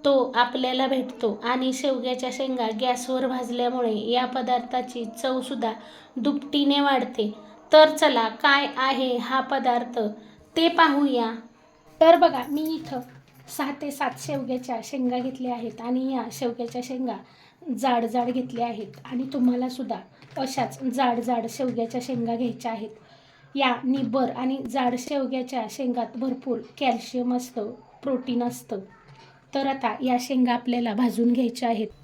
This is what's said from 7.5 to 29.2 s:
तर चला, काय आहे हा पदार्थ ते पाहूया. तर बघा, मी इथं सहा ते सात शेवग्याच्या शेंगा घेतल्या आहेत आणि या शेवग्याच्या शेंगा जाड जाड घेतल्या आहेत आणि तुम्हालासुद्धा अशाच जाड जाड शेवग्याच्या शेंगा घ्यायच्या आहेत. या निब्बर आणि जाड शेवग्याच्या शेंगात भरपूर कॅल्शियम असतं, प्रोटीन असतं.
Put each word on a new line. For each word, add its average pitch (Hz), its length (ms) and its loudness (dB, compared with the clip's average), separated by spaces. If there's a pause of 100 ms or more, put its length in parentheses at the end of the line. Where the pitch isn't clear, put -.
तर 311 240 12
चला, 247 380 4
काय 285 320 4 (100)
आहे 262 400 0
हा 262 240 0
पदार्थ 247 580 0 (580)
ते 330 120 6
पाहूया. 277 640 4 (680)
तर 330 160 12
बघा, 285 320 4
मी 302 140 -2 (120)
इथं 294 260 -8 (560)
सहा 285 160 -2 (100)
ते 285 80 -4
सात 277 300 -4
शेवग्याच्या 254 640 -4
शेंगा 247 340 -2
घेतल्या 254 360 -4
आहेत 233 260 -8
आणि 254 320 -2
या 254 100 -2 (100)
शेवग्याच्या 240 520 -6
शेंगा 254 320 -6 (560)
जाड 240 320 2
जाड 240 260 0
घेतल्या 240 360 -4
आहेत 214 380 -10
आणि 254 280 -4
तुम्हालासुद्धा 247 680 0 (380)
अशाच 262 480 -4
जाड 247 360 0
जाड 233 300 -2
शेवग्याच्या 240 540 -4
शेंगा 233 320 -4
घ्यायच्या 233 360 -4
आहेत. 214 180 -8 (640)
या 262 200 2 (100)
निब्बर 254 460 0
आणि 262 280 -4 (120)
जाड 247 280 0
शेवग्याच्या 254 720 -4
शेंगात 247 460 -4
भरपूर 247 420 -4 (200)
कॅल्शियम 247 580 -2
असतं, 226 340 -6 (320)
प्रोटीन 254 400 -2
असतं. 240 380 -6 (760)